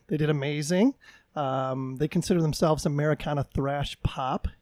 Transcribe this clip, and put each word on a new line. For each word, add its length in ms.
They 100
did 140
amazing. 640
Um, 640
they 100
consider 340
themselves 440
Americana 580
thrash 500
pop, 440